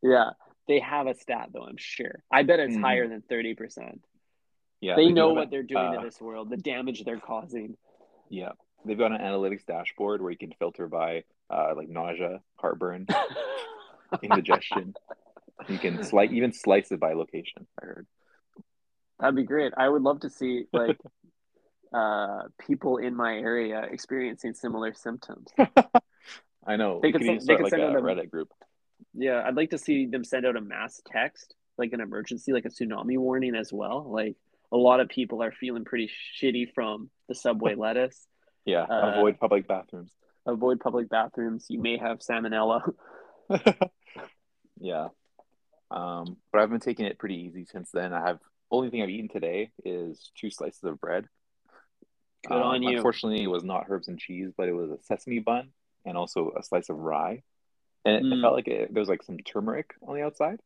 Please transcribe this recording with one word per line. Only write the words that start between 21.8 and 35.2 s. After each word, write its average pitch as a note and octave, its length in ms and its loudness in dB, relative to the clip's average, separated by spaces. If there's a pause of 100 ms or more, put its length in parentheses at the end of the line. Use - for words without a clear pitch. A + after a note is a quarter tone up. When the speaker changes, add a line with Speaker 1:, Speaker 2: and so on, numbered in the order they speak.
Speaker 1:
uh, G#2 500 0 (220)
people C3+ 340 0
in B2 180 -4
my A#2 180 0
area A2+ 560 -2
experiencing B2 640 -6
similar A2 400 -4
symptoms. - 580 -12
Speaker 2:
<laughs> - 60 -10 (1080)
I G#2+ 100 0
know. G2+ 260 0
Speaker 1:
They - 60 6
Speaker 2:
We D#3+ 40 4
Speaker 1:
could D#3+ 100 2
Speaker 2:
could A#2 40 2
Speaker 1:
send, A2+ 80 4
Speaker 2:
even A2 40 -4
Speaker 1:
they - 20 -6
Speaker 2:
start, A2+ 180 6
Speaker 1:
could - 60 2
Speaker 2:
like, G2 60 2
Speaker 1:
send - 120 2
Speaker 2:
a C2+ 60 2
Speaker 1:
out - 80 2
a C3 40 4
Speaker 2:
Reddit F#2 300 -2
group. D#2+ 220 -6 (600)
Speaker 1:
Yeah, B2 300 0
I'd C3 120 0
like D#3 140 2
to D#3 80 -4
see C#3 280 0
them A#2+ 160 -4
send B2+ 240 -2
out B2 100 2
a A2+ 40 -4
mass G#2+ 400 -10 (100)
text, - 440 -4 (220)
like A#2+ 160 -2
an A#2+ 80 -4
emergency, A2 520 -6
like B2 120 0
a A#2 60 -6
tsunami A2+ 480 -4
warning B2+ 380 0
as A2 160 -6
well. G#2 360 -6
Like, A2 280 -4 (340)
a A#2+ 60 2
lot B2 240 10
of B2 80 2
people A#2 340 -4